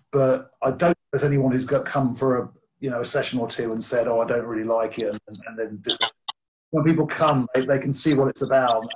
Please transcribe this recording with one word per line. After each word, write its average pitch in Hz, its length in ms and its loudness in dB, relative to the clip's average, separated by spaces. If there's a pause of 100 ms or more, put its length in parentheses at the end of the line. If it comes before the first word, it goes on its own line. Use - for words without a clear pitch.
(100)
but 131 400 2 (100)
I 135 100 2
don't - 100 -8
think 175 180 2 (140)
there's 139 120 0
anyone 139 280 4
who's 127 120 0
got, 131 220 0
come 131 280 0
for 127 280 0
a, - 80 -10 (300)
you 135 100 -4
know, 120 100 -4
a 120 40 -2
session 127 340 -2
or 113 100 -2
two 113 240 -4
and 110 100 -4
said, 120 260 0
"Oh, 117 120 2
I 113 60 0
don't 120 180 -2
really 110 200 -6
like 113 340 -2
it," 110 180 -4 (120)
and, 104 180 -18
and 113 120 -14
then 107 240 -8
just, - 220 -2 (680)
when 151 140 0
people 160 220 4
come, 143 480 2
they, 131 100 2
they 135 140 2
can 151 160 -2
see 156 180 0
what 135 160 4
it's - 140 -4
about 127 420 2 (120)